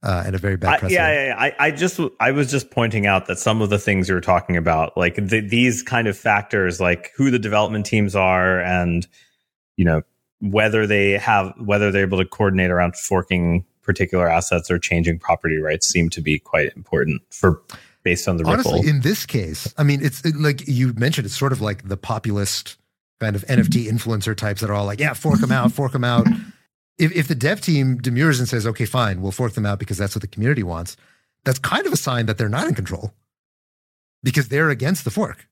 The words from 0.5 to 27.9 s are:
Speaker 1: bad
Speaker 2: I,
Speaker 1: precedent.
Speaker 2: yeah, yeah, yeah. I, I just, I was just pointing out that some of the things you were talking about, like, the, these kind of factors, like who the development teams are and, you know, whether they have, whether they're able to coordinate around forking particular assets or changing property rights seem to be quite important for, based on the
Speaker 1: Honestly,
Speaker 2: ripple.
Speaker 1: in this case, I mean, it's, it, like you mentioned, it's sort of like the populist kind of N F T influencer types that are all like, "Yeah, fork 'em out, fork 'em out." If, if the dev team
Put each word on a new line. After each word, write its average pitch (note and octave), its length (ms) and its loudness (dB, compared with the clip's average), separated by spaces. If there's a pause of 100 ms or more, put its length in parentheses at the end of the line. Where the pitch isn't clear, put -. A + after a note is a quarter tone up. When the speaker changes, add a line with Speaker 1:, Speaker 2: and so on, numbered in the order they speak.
Speaker 1:
bad F2+ 120 -2
Speaker 2:
I, D3+ 100 4
Speaker 1:
precedent. G2 140 -2
Speaker 2:
yeah, E3 200 2
yeah, C#3+ 140 0
yeah. A#2+ 100 -2
I, C#3 300 2
I D#3+ 40 2
just, E3+ 280 -2 (200)
I A#2 120 4
was C#3 180 2
just C3+ 220 -2
pointing A2+ 340 2
out F#2+ 220 2
that - 100 -4
some A2 240 0
of G#2 80 2
the G#2 80 2
things G2 300 2
you F#2+ 80 2
were F2 60 0
talking F2+ 360 2
about, D#2+ 400 0
like, F2 180 2
the, G#2 260 0
these A#2 420 0
kind A#2 240 0
of G2 100 -2
factors, G2+ 640 0
like F2+ 360 0
who C3+ 140 2
the B2 80 2
development G#2+ 480 0
teams G#2 300 0
are F#2 440 2
and, F2 460 0 (720)
you F2+ 100 2
know, D#2+ 160 2 (380)
whether G#2+ 480 2
they G2+ 240 2
have, G2 480 0
whether G#2 320 2
they're G2 120 2
able F#2 140 0
to F#2 80 2
coordinate F#2 460 2
around F2 240 0
forking F2+ 720 0 (260)
particular F2+ 380 0
assets E2+ 420 0
or F2 80 2
changing E2+ 400 0
property D#2+ 380 -2
rights D#2 300 -2
seem E2+ 240 2
to E2+ 100 -8
be D2+ 160 0
quite D2 380 -2
important - 460 -4 (100)
for, F2+ 300 2 (420)
based F2 260 -2
on F2 80 0
the D#2+ 80 0
Speaker 1:
Honestly, A3+ 280 2
Speaker 2:
ripple. A#2+ 160 2
Speaker 1:
in C#3+ 120 2
this E3+ 240 0
case, E2 360 -6 (160)
I D3+ 60 2
mean, C#3+ 240 4
it's, - 160 -4
it, D#3+ 120 0
like D3 320 0
you B2+ 260 2
mentioned, B2 320 0
it's G2 120 -8
sort C3+ 140 0
of A2+ 100 -2
like G#2 260 -4
the F#2+ 100 -4
populist G#2 800 -6 (420)
kind G#2+ 160 -2
of G2+ 120 -6
N B2+ 120 2
F - 100 4
T A#2 180 2
influencer A2 480 -2
types G#2 260 -4
that G#2+ 80 -4
are G#2 100 0
all G2+ 60 -2
like, G#2 200 -6
"Yeah, C#3+ 80 -2
fork G3+ 300 0
'em B2 80 0
out, C3+ 200 2
fork C#3 220 -4
'em B2 120 -2
out." A#2+ 200 2 (720)
If, D#3+ 140 2 (100)
if C3+ 60 -2
the D#3+ 80 -2 (120)
dev G3+ 140 0
team C3+ 360 2